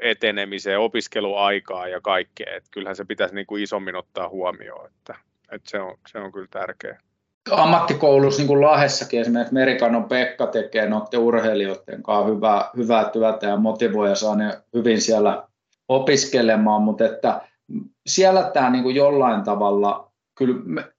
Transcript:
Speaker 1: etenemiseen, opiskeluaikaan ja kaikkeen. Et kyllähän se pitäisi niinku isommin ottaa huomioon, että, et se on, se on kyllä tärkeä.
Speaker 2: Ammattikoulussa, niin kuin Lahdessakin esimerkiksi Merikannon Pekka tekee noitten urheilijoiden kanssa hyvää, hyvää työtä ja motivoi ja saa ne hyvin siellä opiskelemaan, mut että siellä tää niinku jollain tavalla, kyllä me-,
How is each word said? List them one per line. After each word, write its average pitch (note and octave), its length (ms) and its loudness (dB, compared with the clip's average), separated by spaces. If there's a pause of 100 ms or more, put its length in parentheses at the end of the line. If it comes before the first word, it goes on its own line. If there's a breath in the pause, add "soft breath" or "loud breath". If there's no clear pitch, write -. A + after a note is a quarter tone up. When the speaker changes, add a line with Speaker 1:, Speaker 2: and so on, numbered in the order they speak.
Speaker 1:
etenemiseen, G2+ 760 -2
opiskeluaikaan G2+ 1120 -2
ja F2+ 100 -10
kaikkeen. F#2 560 -6
Et - 140 -18
kyllähän G2 240 -10
se G2 100 -12
pitäisi G2 300 -4
niinku G2+ 200 -10
isommin G2 400 -8
ottaa F2+ 340 -10
huomioon, F#2 560 -10
että, - 300 -20 (360)
et G#2 160 -16
se G2+ 120 -8
on, F#2 180 -12 (140)
se A#2 80 -16
on G2 120 -14
kyllä F#2+ 180 -16
tärkeä. - 500 -12 (520)
Speaker 2:
Ammattikoulussa, C#3+ 880 4
niin C#3+ 60 0
kuin C#3+ 140 4
Lahdessakin C#3+ 600 2
esimerkiksi A#2 320 0
Merikannon B2 500 2
Pekka B2+ 440 -2
tekee G#2+ 420 -2
noitten G#2+ 300 -2
urheilijoiden A2 840 0
kanssa G#2 240 0
hyvää, G#2 500 2
hyvää A2+ 320 2
työtä A2 380 0
ja G2+ 100 0
motivoi G#2+ 520 0
ja G2 60 2
saa G#2+ 200 -2
ne G#2 260 -2 (120)
hyvin A2+ 280 2
siellä G#2 460 0 (400)
opiskelemaan, A#2 920 2
mut G#2+ 200 0
että A2 400 0 (640 loud breath)
siellä F#3 460 4
tää C3 160 2
niinku B2+ 200 2
jollain C3 540 2
tavalla, G2+ 680 0 (260)
kyllä B2+ 180 0 (100)
me-, - 340 -8